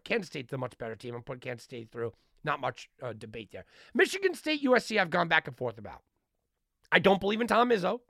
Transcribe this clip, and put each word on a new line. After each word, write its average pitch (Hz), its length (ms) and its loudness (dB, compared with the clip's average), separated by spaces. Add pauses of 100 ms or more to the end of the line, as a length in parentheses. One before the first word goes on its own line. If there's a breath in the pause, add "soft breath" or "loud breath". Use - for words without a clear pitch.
Kansas 202 240 -2
State's 135 260 -10
a 135 40 -2
much 127 220 -6
better 113 160 -8
team. 120 180 -10
I'm 120 80 -10
putting 123 200 -12
Kansas 123 240 -10
State 113 260 -14
through. 117 220 -6 (300)
Not 147 160 -2
much, 127 300 -6 (120)
uh, 120 120 -6
debate 110 380 -14
there. 95 140 -14 (280 loud breath)
Michigan 359 400 2
State, 294 300 -2
U 254 120 6
S - 120 2
C, 214 100 -2
I've 180 140 2
gone 175 160 2
back 160 200 4
and 131 80 -12
forth 117 220 -6
about. 104 240 -16 (880)
I 180 100 6
don't 190 200 6
believe 214 220 0
in 240 60 0
Tom 226 220 6
Izzo. 202 300 0 (100)